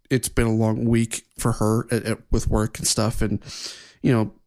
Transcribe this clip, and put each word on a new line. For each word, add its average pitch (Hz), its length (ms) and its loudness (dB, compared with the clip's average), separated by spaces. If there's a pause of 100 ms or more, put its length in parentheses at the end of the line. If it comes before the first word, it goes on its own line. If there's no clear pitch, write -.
it's 131 200 0
been 117 180 2
a 110 80 2
long 113 300 0
week 117 400 0 (120)
for 117 160 0
her 110 380 2
at, 117 140 -2
at, 110 140 -4 (120)
with 113 160 0
work 110 300 0
and - 100 -6
stuff. 110 340 0
And, 101 220 -2 (580)
you 135 120 2
know, 110 200 0 (140)